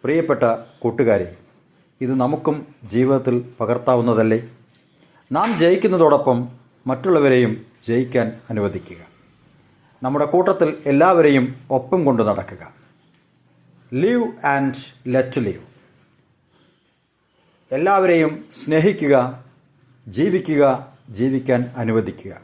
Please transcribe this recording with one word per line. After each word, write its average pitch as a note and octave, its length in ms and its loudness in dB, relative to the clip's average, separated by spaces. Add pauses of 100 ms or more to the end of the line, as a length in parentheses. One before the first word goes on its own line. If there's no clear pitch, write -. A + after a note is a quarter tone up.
പ്രിയപ്പെട്ട D3+ 380 0 (360)
കൂട്ടുകാരെ, G#2 580 -2 (640)
ഇത് C3 140 -4
നമുക്കും D3 520 -2 (180)
ജീവിതത്തിൽ B2 600 0 (160)
പകർത്താവുന്നതല്ലേ? A#2 880 0 (840)
നാം G3 260 -2
ജയിക്കുന്നതോടൊപ്പം D#3 920 2 (380)
മറ്റുള്ളവരെയും B2+ 800 2 (220)
ജയിക്കാൻ A#2+ 520 -2 (100)
അനുവദിക്കുക. F#2+ 460 -6 (1040)
നമ്മുടെ C#3+ 220 -2
കൂട്ടത്തിൽ F3 520 0 (100)
എല്ലാവരെയും C#3+ 680 4 (160)
ഒപ്പം C3+ 340 0
കൊണ്ട് B2 180 2
നടക്കുക. - 640 -6 (1080)
Live A3+ 300 0
and C#3 480 -2 (400)
let C3 260 0
live. A2+ 220 -4 (2000)
എല്ലാവരെയും E3 720 0 (200)
സ്നേഹിക്കുക, D3 800 0 (640)
ജീവിക്കുക, C#3+ 840 0 (180)
ജീവിക്കാൻ B2 680 -2
അനുവദിക്കുക. A2 680 -4